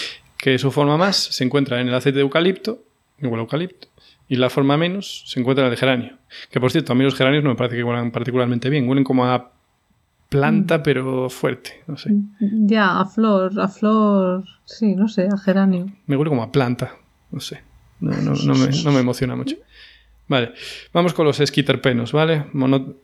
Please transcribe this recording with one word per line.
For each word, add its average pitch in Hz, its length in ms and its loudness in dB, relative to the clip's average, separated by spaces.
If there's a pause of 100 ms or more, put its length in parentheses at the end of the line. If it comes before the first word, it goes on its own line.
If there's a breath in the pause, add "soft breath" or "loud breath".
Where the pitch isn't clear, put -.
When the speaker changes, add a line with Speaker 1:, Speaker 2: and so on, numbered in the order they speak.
(360 loud breath)
Speaker 1:
que 131 220 0
su 135 120 0
forma 143 260 2
más 190 200 2
se - 280 -4
encuentra 127 360 0
en 127 80 -2
el 120 60 -2
aceite 135 240 0
de 139 40 4
eucalipto, 180 600 0 (380)
igual 117 200 -2
a 113 40 -4
eucalipto, 160 440 -8 (400 soft breath)
y 127 80 -2
la 123 140 2
forma 143 260 2
menos 180 500 -4
se - 140 -6
encuentra 131 260 4
en 123 60 2
el 117 60 -4
geranio. 127 400 0 (320 loud breath)
Que, 131 100 0
por 127 100 2
cierto, 131 220 0
a - 20 2
mí 127 100 4
los 135 100 2
geranios 139 280 2
no 143 80 2
me 113 60 0
parece 120 200 -2
que 120 80 -4
huelan 120 260 -2
particularmente 123 580 -2
bien. 139 180 0
Huelen 135 180 2
como 127 200 2
a 123 280 0 (760)
planta, 165 500 2
Speaker 2:
Mm. 147 40 -4
Speaker 1:
pero 131 480 -2
fuerte, - 560 -6
no 147 100 -10
sé. - 140 -6 (300)
Speaker 2:
Ya, 202 600 2
a 190 60 0
flor, 196 520 0
a 190 100 0
flor, 202 760 2 (220)
sí, 208 280 0
no 202 140 0
sé, 185 240 0
a 196 60 0
geranio. 190 480 2 (200)
Speaker 1:
Me 143 100 0
huele 151 120 0
como 127 140 0
a 110 100 -8
planta, 123 440 -2 (340)
no - 100 -10
sé. - 220 -14 (380)
No, - 180 -2
no, - 160 0
no 139 200 0
me, 131 140 2 (160)
no 147 80 2
me 135 80 4
emociona 123 340 -2
mucho. 269 220 -6 (720 loud breath)
Vale, 120 240 0 (400 loud breath)
vamos 170 220 2
con 165 100 2
los 147 160 2
esquiterpenos, 127 720 0
¿vale? 156 400 2
Mono-, 135 520 0